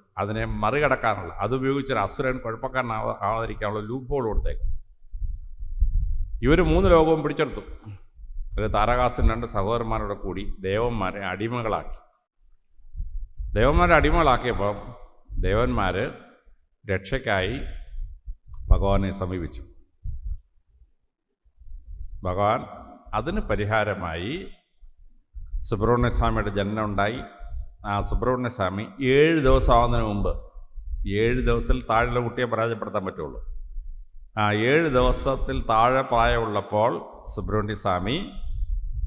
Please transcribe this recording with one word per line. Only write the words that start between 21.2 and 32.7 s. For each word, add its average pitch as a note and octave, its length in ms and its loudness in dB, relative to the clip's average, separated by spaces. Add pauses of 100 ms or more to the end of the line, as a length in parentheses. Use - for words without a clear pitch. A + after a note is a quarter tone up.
ഭഗവാൻ G2+ 420 0 (480)
അതിന് D#3+ 280 -2
പരിഹാരമായി G#2 1080 -2 (1120)
സുബ്രഹ്മണ്യ A#2 480 2
സ്വാമിയുടെ A2+ 400 0
ജനനം G2+ 360 -2
ഉണ്ടായി. G#2 360 -2 (640)
ആ G2+ 160 -2
സുബ്രഹ്മണ്യ B2 480 0
സ്വാമി G2 380 -4 (160)
ഏഴ് D3+ 360 6
ദിവസം C3 340 6
ആവുന്നതിന് A#2+ 340 4
മുമ്പ്, G2+ 440 -2 (560)
ഏഴ് A#2 380 2
ദിവസത്തിൽ A#2+ 440 2
താഴെയുള്ള A#2+ 300 2
കുട്ടിയെ A#2+ 260 -2
പരാജയപ്പെടുത്താൻ A2 600 -2